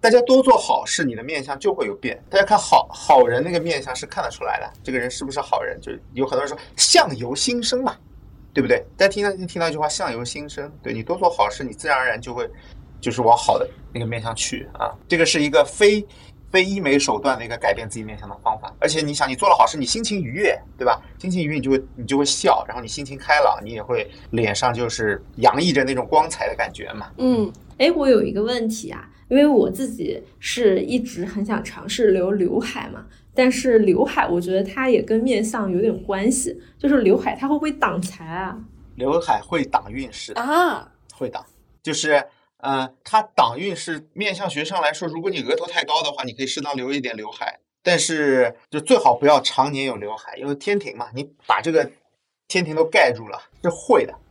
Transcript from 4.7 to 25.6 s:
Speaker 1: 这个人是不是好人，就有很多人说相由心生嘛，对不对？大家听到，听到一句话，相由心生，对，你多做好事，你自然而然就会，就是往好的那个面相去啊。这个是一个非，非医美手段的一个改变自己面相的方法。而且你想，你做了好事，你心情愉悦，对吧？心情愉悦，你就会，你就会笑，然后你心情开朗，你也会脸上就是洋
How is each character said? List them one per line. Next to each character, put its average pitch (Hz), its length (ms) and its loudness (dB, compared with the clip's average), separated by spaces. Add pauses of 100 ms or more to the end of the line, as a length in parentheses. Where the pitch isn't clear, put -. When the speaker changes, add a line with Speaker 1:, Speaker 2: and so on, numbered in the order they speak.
Speaker 1:
这 135 120 -8
个 131 60 0
人 123 120 -4
是 - 140 -10
不 135 80 -10
是 143 80 -4
好 - 200 0
人， - 200 -8
就 - 100 -14 (240)
有 127 100 0
很 131 140 -2
多 - 20 0
人 143 80 -4
说 147 80 -8 (200)
相 294 400 4
由 120 180 -6
心 240 260 -2
生 247 220 -2
嘛， 247 140 -4 (580)
对 135 80 2
不 120 60 0
对？ 240 100 4 (180)
大 196 120 4
家 - 0 -
听 202 160 -2
到， 185 220 -4
听 170 140 -8
到 165 80 0
一 156 40 -4
句 151 40 -8
话， 151 120 -2
相 156 240 -4
由 117 120 -6
心 147 240 -12
生， 143 320 -12
对， 120 120 -8
你 113 100 -6
多 262 140 -4
做 185 120 2
好 104 220 0
事， 139 140 -10
你 117 80 -8
自 156 160 -10
然 139 100 4
而 131 80 0
然 117 140 -2
就 123 120 -12
会， 117 160 -6 (520)
就 127 100 -4
是 123 120 -2
往 117 140 6
好 - 220 2
的 - 100 -2 (240)
那 120 60 -8
个 117 80 -6
面 113 160 -8
相 113 140 -8
去 - 380 -8
啊。 107 200 -4 (140)
这 175 100 0
个 160 80 4
是 160 160 0
一 147 80 0
个 147 140 6
非， 208 420 4 (440)
非 190 140 4
医 196 160 -4
美 143 180 4
手 120 220 0
段 131 180 0
的 120 60 -10
一 113 40 -10
个 117 80 -6
改 120 180 0
变 113 120 -8
自 110 120 -10
己 110 40 -10
面 107 160 -12
相 104 80 -14
的 98 160 -12
方 110 160 -2
法。 - 220 -14
而 - 80 2
且 156 140 0
你 147 100 -4
想， 143 160 -2
你 131 80 -4
做 196 140 2
了 170 40 8
好 151 120 6
事， - 100 -2
你 143 80 -4
心 226 180 -4
情 208 160 -4
愉 139 120 -6
悦， 151 280 0 (200)
对 123 80 0
吧？ 117 120 2 (200)
心 185 120 -6
情 180 120 -2
愉 - 20 -2
悦， 151 120 -4
你 143 40 -2
就 131 100 -2
会， 135 140 2 (100)
你 117 120 -12
就 135 100 0
会 143 80 2
笑， - 420 2
然 110 80 -10
后 123 80 -8
你 113 60 -12
心 147 160 -10
情 135 140 -14
开 147 220 2
朗， 104 220 2
你 110 100 -12
也 110 100 -10
会 107 280 -4 (200)
脸 110 240 0
上 123 180 0
就 117 160 -4
是 107 340 -2 (140)
洋 120 260 4